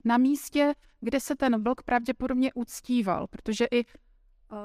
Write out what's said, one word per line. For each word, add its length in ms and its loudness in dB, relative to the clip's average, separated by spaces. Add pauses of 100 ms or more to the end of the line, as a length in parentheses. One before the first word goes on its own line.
na 120 4
místě, 580 2 (260)
kde 200 0
se 160 -4
ten 280 2
vlk 180 -2
pravděpodobně 680 0
uctíval, 760 -2
protože 440 -4
i, 140 2
eh, 20 -16 (800)